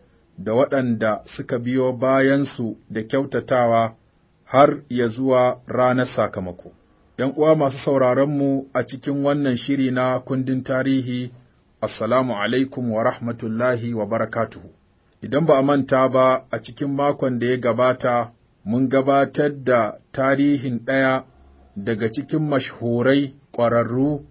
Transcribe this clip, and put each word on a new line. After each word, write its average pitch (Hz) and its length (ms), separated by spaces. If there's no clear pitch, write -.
da 107 160
waɗanda 120 720
suka 131 340
biyo 127 340
bayansu 131 840
da 110 140
kyautatawa 117 880
har 147 320
ya 120 180
zuwa 127 600
ranar 127 400
sakamako. 95 640
’Yan 135 180
uwa 156 200
masu 139 220
sauraronmu 139 960
a 127 100
cikin 139 420
wannan 143 320
shiri 135 340
na 127 280
kundin 131 440
tarihi, 131 680
Assalamu 120 520
alaikum 123 560
wa 110 120
rahmatullahi 117 880
wa 107 120
barakatuhu. 110 640
Idan 131 240
ba 147 140
a 135 40
manta 135 460
ba, 131 420
a 117 80
cikin 139 360
makon 139 440
da 120 80
ya 127 100
gabata, 120 760
mun 123 240
gabatar 139 600
da 117 300
tarihin 135 720
ɗaya 131 380
daga 117 360
cikin 156 360
mashhurai, 131 880
ƙwararru, 120 760